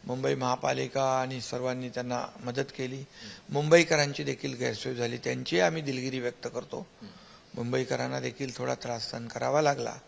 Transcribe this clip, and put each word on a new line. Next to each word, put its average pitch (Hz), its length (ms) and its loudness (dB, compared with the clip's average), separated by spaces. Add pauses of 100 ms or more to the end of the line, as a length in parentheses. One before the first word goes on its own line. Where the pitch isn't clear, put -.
मुंबई 131 300 0
महापालिका 131 840 0
आणि 131 200 -4
सर्वांनी 127 480 -4
त्यांना 123 340 -4 (200)
मदत 123 220 -2 (120)
केली. 135 260 -6 (460)
मुंबईकरांची 151 720 6
देखील 135 360 -2
गैरसोय 127 360 -2
झाली, 120 220 0
त्यांची 127 420 0
आम्ही 165 220 4
दिलगिरी 131 380 -2
व्यक्त 120 340 -6
करतो. - 340 -8 (680)
मुंबईकरांना 127 640 0
देखील 127 360 -4
थोडा 127 200 -2
त्रास 120 360 -6
सहन 117 160 -8
करावा 127 340 2
लागला. 131 320 2 (140)